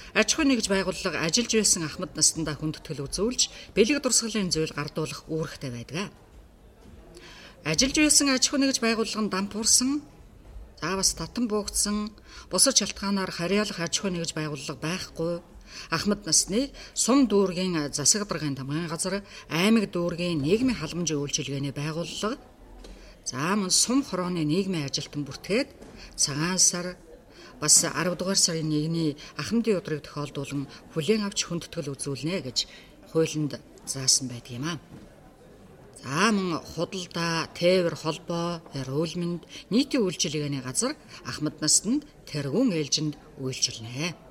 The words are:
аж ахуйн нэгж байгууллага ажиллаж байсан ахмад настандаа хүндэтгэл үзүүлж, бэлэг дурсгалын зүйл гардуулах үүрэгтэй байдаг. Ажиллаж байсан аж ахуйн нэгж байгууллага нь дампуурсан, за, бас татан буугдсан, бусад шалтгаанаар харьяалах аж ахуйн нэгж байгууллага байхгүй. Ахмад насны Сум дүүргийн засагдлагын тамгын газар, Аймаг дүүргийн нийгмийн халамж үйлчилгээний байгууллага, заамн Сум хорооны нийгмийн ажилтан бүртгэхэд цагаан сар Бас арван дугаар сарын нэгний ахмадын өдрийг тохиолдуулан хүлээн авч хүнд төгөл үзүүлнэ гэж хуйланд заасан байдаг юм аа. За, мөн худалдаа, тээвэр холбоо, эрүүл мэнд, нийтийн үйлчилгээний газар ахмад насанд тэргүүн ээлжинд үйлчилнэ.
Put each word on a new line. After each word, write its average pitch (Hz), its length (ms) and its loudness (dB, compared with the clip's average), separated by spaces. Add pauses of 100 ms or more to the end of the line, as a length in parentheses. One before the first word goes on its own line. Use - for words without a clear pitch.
(140)
аж 214 180 6
ахуйн 277 220 4
нэгж 220 160 0
байгууллага 175 560 0
ажиллаж 226 320 2
байсан 190 260 4
ахмад 165 300 -6
настандаа 156 420 0
хүндэтгэл 147 540 -6
үзүүлж, - 640 -2
бэлэг 285 320 4
дурсгалын 214 480 2
зүйл 156 160 0
гардуулах - 560 -6
үүрэгтэй 156 480 -6
байдаг. 143 400 -6 (1500)
Ажиллаж 233 320 2
байсан 294 320 6
аж 262 180 4
ахуйн 269 220 4
нэгж 262 160 0
байгууллага 220 400 0
нь 185 80 -2
дампуурсан, 208 580 2 (840)
за, 170 160 -2
бас 190 240 2
татан 214 320 -4
буугдсан, 208 640 -2 (400)
бусад 226 240 4
шалтгаанаар 196 560 -2
харьяалах 190 480 0
аж 165 160 -2
ахуйн 180 240 -2
нэгж 160 160 -6
байгууллага 151 400 -6
байхгүй. 170 640 -4 (460)
Ахмад 202 400 0
насны 196 400 2 (240)
Сум 254 400 4
дүүргийн 180 640 2
засагдлагын 151 640 0
тамгын 151 320 -4
газар, 185 320 -2 (240)
Аймаг 202 420 4
дүүргийн 170 540 0
нийгмийн 226 320 4
халамж 160 400 -2
үйлчилгээний 139 560 -2
байгууллага, 165 720 -4 (800)
заамн 185 480 0
Сум 262 320 4
хорооны 180 400 -2
нийгмийн 175 400 2
ажилтан 139 400 -6
бүртгэхэд 196 480 -2 (480)
цагаан 160 400 0
сар 180 400 2 (600)
Бас 151 240 6
арван 165 320 0
дугаар 190 240 0
сарын 160 320 0
нэгний 156 400 0 (240)
ахмадын 208 400 0
өдрийг 151 320 -4
тохиолдуулан 143 560 -6 (320)
хүлээн 202 320 2
авч - 160 -2
хүнд 170 240 -6
төгөл 143 240 -6
үзүүлнэ 143 480 -4
гэж 127 160 -6 (560)
хуйланд 151 480 0 (240)
заасан 131 480 0
байдаг 120 240 -10
юм 135 80 -6
аа. 165 160 -4 (1200)
За, 170 320 2
мөн 185 240 0 (160)
худалдаа, 170 800 -4
тээвэр 175 400 4
холбоо, 170 800 -4
эрүүл 139 480 -2
мэнд, 175 240 -4 (240)
нийтийн 262 320 2
үйлчилгээний 147 640 -2
газар 233 320 -2 (320)
ахмад 151 320 -4
насанд 196 480 2 (160)
тэргүүн 156 480 2
ээлжинд 151 400 0 (240)
үйлчилнэ. 131 800 -4 (140)